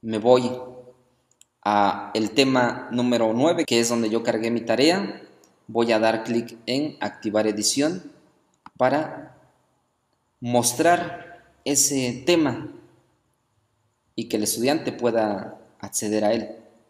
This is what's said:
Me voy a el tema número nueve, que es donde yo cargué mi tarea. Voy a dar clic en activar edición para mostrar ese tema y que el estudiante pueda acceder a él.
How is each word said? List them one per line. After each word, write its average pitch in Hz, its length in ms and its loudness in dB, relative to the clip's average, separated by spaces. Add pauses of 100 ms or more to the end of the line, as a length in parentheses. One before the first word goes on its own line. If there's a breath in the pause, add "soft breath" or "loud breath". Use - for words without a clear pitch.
Me 113 160 -4
voy 123 340 4 (1120)
a 101 500 2
el 110 180 -2
tema 127 600 2
número 120 420 0
nueve, 160 320 2
que 117 140 2
es 117 80 2
donde 117 220 0
yo 113 140 0
cargué 113 260 -2
mi 117 120 -2
tarea. 160 600 0 (460)
Voy 117 240 2
a 107 80 4
dar 110 240 2
clic 117 420 -4
en 143 340 -2
activar 107 480 -2
edición 139 640 -2 (680)
para - 600 -2 (1040)
mostrar - 1120 0 (100)
ese 131 640 0
tema 160 440 0 (1500)
y 120 120 -8
que 110 100 -2
el 104 60 0
estudiante 127 480 -2
pueda 110 680 -2 (200)
acceder 104 460 -2
a 107 80 4
él. - 260 -6 (300)